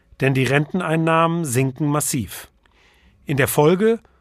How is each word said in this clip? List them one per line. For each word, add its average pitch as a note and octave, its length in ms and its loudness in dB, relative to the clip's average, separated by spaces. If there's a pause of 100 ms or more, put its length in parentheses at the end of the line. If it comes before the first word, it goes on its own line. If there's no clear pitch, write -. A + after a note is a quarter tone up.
(220)
denn C3+ 100 2
die C3 120 0
Renteneinnahmen E3 1000 0
sinken C3 420 -2
massiv. D3 640 -4 (800)
In C#3 120 -2
der B2+ 100 2
Folge F#3 520 2 (200)